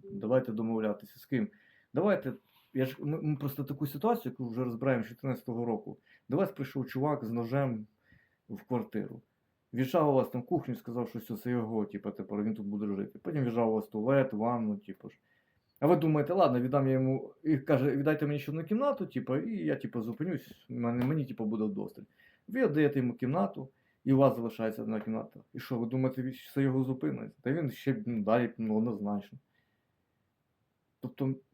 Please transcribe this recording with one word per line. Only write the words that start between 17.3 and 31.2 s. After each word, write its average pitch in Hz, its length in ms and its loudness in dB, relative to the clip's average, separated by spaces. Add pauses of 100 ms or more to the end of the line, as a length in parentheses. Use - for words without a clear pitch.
і 151 160 2
каже: 131 380 2
«Віддайте 151 300 2
мені 147 120 0
ще 143 120 -8
одну 160 140 -4
кімнату, 247 420 0
типу, 127 300 -2
і 202 280 -4
я, 147 120 2
типу, 120 260 -4
зупинюсь, 143 680 -6
мені, 120 360 0
мені, 147 200 2
типу, 110 200 -6
буде 107 200 0
вдосталь». 101 380 -4 (460)
Ви 254 180 2
віддаєте 147 320 4
йому 123 160 0
кімнату, 143 540 -2 (360)
і 135 80 4
у 131 40 8
вас 135 200 6
залишається 113 460 -2
одна 107 180 -2
кімната. 110 400 -6 (120)
І - 80 -10
що, 123 180 -4
ви 117 80 -2
думаєте, 131 360 0
він, 127 120 -4 (200)
це 139 80 2
його 131 220 4
зупинить? 127 560 -2
Та 127 120 0
він 151 180 0
ще, 117 360 -2
ну, 117 160 0
далі, 113 360 4
ну, 107 180 0
однозначно. 104 640 -2 (1600)
Тобто 135 340 -4 (200)